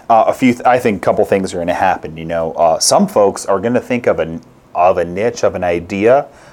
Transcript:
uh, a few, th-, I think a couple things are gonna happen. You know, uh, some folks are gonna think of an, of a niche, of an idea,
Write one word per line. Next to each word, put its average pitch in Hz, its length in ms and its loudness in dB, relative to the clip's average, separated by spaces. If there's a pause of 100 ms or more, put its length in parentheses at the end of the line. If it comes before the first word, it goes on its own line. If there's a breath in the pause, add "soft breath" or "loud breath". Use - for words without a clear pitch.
uh, 113 180 6
a - 60 0
few, 123 200 2
th-, - 120 -6
I 123 140 4
think 113 180 0
a - 40 -8
couple 107 240 2
things 95 280 -2
are 92 40 -6
gonna 87 160 -2
happen. 82 440 -2
You 80 80 -12
know, 82 280 -4
uh, 82 260 2
some 180 280 2
folks 101 380 2
are 98 140 0
gonna 117 220 -2
think 120 260 -4
of 90 120 0
an, 80 220 -6 (320)
of 90 240 2
a 87 80 -2
niche, 101 380 -4
of 95 120 0
an 92 100 -6
idea, 101 600 0 (280 loud breath)